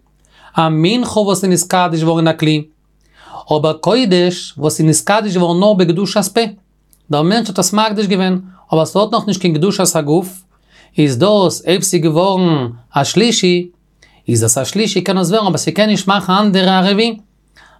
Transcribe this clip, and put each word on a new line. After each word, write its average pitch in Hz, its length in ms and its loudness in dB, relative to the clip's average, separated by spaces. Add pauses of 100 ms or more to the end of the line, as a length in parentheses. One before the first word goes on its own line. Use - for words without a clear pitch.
(540)
א 160 180 0
מנחה, 214 480 0
וואס 196 220 0
זי 196 60 0
נזקדש 175 520 0
געווארן 165 280 0
אין 160 80 2
א 160 40 -12
כלי. 156 260 0 (880)
אבער 156 220 2
קודש, 180 840 0
וואס 147 200 -2
זי 165 60 0
נזקדש 202 500 0
געווארן 175 260 0
נאר 208 140 4
בקדושת 180 600 0
פה. 233 80 2 (680)
דער 147 100 0
מענטש 214 280 0
האט 190 60 -12
דאס 185 180 -2
מקדש 214 320 0
געווען, 185 340 0 (340)
אבער 160 100 2
עס 160 120 -6
האט 208 160 2
נאך 214 160 -2
נישט 202 140 -4
קיין 175 120 0
קדושת 175 420 0
הגוף, 160 480 -2 (540)
איז 143 200 2
דאס, 190 500 2
אויב 175 140 0
זי 180 180 -2
געווארן 165 680 0 (260)
א 139 100 0
שלישי, 180 640 0 (580)
איז 117 140 0
דאס 113 160 0
א 131 60 -2
שלישי, 202 380 -2
קען 190 160 -2
עס 180 120 0
ווערן, 214 160 0
אבער 175 120 0
זי - 140 -4
קען 214 180 0
נישט 196 180 -2
מאכן 196 260 0
אנדערע 190 460 2
א 185 120 2
רביעי. 226 260 0 (640)